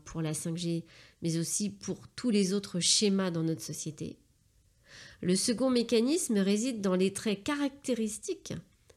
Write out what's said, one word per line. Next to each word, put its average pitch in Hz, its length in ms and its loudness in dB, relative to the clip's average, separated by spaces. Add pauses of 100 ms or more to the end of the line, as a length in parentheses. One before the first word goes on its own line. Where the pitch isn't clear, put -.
pour 165 160 -8
la 156 120 -2
cinq 165 220 -4
G, 170 300 -4 (360)
mais 165 160 -2
aussi 185 320 -2
pour - 400 -10
tous - 200 -4
les 196 240 4
autres 202 260 -4
schémas 190 520 2
dans 165 120 -2
notre 160 200 -2
société. - 560 -10 (1000)
Le 180 140 2
second 240 340 2
mécanisme 240 680 4
réside 208 440 2
dans 185 140 2
les 190 160 4
traits 202 320 -4
caractéristiques 277 1080 -4 (440)